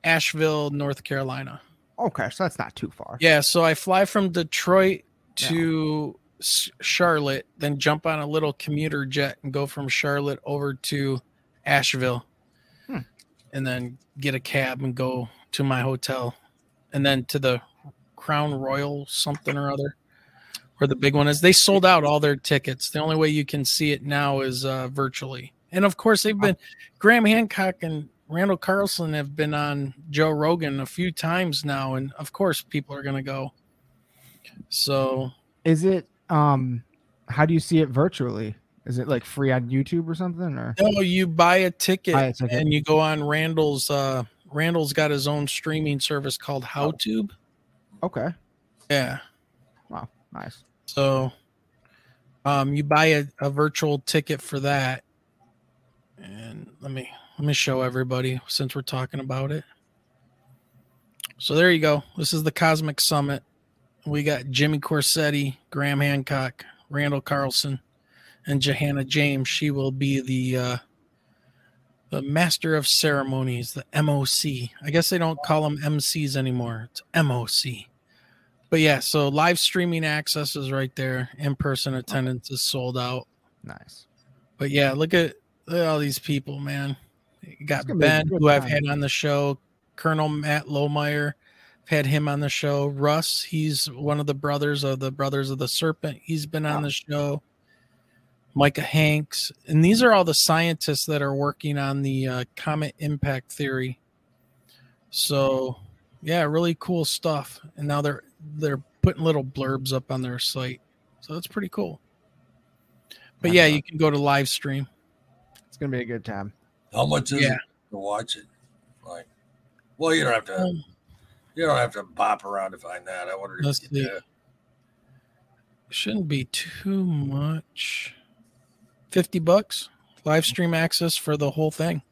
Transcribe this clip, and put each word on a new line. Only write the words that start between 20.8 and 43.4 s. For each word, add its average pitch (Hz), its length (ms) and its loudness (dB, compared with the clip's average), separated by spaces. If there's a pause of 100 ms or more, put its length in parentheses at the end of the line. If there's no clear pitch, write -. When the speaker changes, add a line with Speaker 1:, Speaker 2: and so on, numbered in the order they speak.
Speaker 1:
the 135 80 2
big 143 180 2
one 147 140 4
is. 147 140 2
They 175 100 10
sold 190 340 6
out 175 200 8
all 147 160 4
their 147 160 4
tickets. 135 520 -2
The 151 100 -6
only 156 180 0
way 156 120 4
you 151 140 2
can 143 220 -4
see 151 260 2
it 139 140 -2
now 143 360 0
is, 131 220 -4
uh, 131 240 -4
virtually. 131 640 -6 (220)
And 185 100 2
of 190 140 2
course, 220 260 4
they've 214 160 0
been, 196 160 4 (440)
Graham 226 260 6
Hancock 202 580 2
and 151 240 -4 (220)
Randall 180 280 2
Carlson 190 560 0
have 143 220 -4
been 151 180 0
on 143 400 -2 (160)
Joe 151 220 4
Rogan 151 480 0
a 131 60 -4
few 175 260 -4
times 165 540 -2
now, 135 300 -2
and 135 180 -6
of 147 180 -14
course, 185 300 0
people 143 340 -8
are 139 80 -12
gonna 139 200 -4
go. 135 280 -8 (1160)
So 131 600 0 (320)
Speaker 2:
Is 160 200 4
it, 190 240 2 (220)
um, 135 540 2 (440)
how 143 180 2
do 165 80 2
you 160 60 4
see 160 200 2
it 151 100 2
virtually? 120 640 -2 (300)
Is 127 140 -4
it, 123 100 -4
like, 123 160 0
free 139 260 0
on 127 180 0
YouTube 151 380 0
or 165 80 -4
something, 170 420 -4
or? 117 220 -6
Speaker 1:
No, 202 220 4
you 185 260 2
buy 170 300 6
a 185 140 4
ticket 185 420 0
Speaker 2:
Buy 135 120 4
a 127 80 -2
ticket. 123 240 -2
Speaker 1:
and 156 140 2
you 147 100 4
go 156 200 4
on 156 200 2
Randall's, 151 680 0